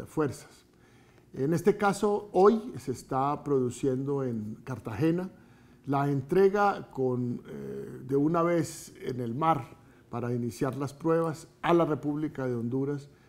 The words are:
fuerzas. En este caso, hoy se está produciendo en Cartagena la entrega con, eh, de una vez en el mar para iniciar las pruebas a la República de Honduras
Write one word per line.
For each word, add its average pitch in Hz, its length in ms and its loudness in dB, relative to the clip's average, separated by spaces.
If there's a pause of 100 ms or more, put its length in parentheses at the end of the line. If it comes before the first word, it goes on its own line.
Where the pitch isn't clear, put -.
fuerzas. - 600 -6 (680)
En 143 220 0
este 202 200 4
caso, 208 560 0
hoy 214 460 6
se 127 140 -8
está 139 520 -2
produciendo 135 800 0
en 107 400 -6
Cartagena 147 680 -2 (560)
la 139 240 2
entrega 190 800 2
con, 123 560 -2
eh, 135 600 -12
de 135 80 -2
una 160 280 4
vez 170 580 0
en 123 180 -6
el 117 140 -4
mar 156 460 0 (320)
para 120 200 -4
iniciar 120 460 -2
las 139 160 -6
pruebas 165 540 0 (160)
a 160 100 4
la 170 120 6
República 147 600 -4
de 127 80 0
Honduras 135 560 -2 (200)